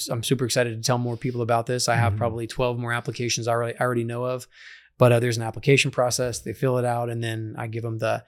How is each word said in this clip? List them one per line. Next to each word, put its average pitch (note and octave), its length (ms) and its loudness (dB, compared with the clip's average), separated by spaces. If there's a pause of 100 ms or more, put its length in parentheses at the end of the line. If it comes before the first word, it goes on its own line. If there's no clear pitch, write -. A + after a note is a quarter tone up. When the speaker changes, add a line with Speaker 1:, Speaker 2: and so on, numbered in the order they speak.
(100)
Speaker 1:
I'm A#2+ 120 -4
super B2+ 240 0
excited A#2 300 0
to A2+ 60 -8
tell B2 160 2
more A#2+ 180 -2
people A#2+ 260 -4
about A#2 240 2
this. B2 220 0
I A#2 80 4
have A#2 160 4
Speaker 2:
Mm-hmm. G#2+ 60 -2
Speaker 1:
probably A#2 280 -2
twelve B2 320 -2
more A#2 140 -2
applications A#2+ 560 -4
I A#2 40 2
already, A#2 260 -2
I - 40 -2
already B2 220 2
know A#2+ 200 -4
of. B2+ 220 -4 (520)
But, B2 140 8
uh, A#2 80 6
there's A#2+ 160 0
an A#2 60 -4
application C3+ 480 2
process. B2 500 0
They - 140 -8
fill B2+ 240 0
it B2 80 0
out, A#2+ 240 -2
and A#2 120 -4
then A2+ 360 -4
I A#2 80 -6
give A2+ 180 -6
'em A2+ 140 -4
the, A2 300 -2